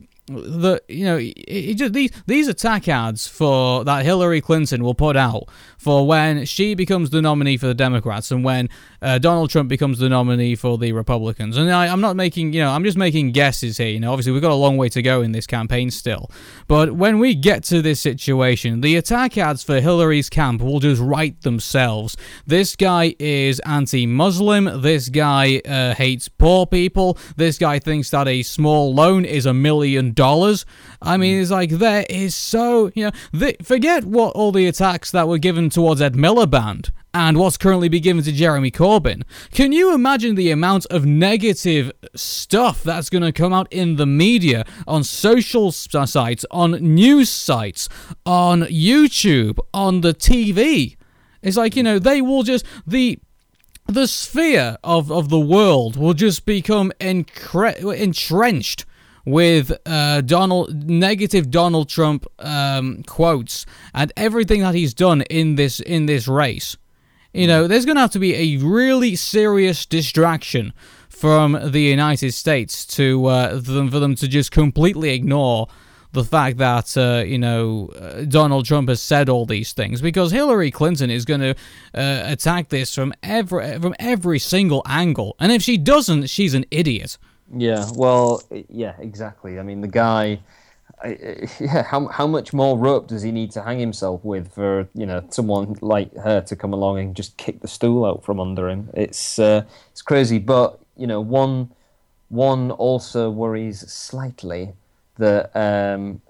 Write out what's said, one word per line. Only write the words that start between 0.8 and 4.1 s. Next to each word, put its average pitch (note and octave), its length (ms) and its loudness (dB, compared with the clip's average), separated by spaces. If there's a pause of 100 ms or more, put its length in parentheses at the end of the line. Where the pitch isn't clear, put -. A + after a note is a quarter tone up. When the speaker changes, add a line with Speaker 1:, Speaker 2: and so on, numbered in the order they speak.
Speaker 1:
you F3 160 -8
know, F3 120 0
it, A#2+ 180 -6 (140)
it F#3+ 260 -6
just, A3 200 -2
these, C4+ 160 0 (160)
these C#4+ 200 0
attack A3 420 -2
ads A2+ 380 -2
for, C3 580 0
that C#3 200 0
Hillary F3 380 2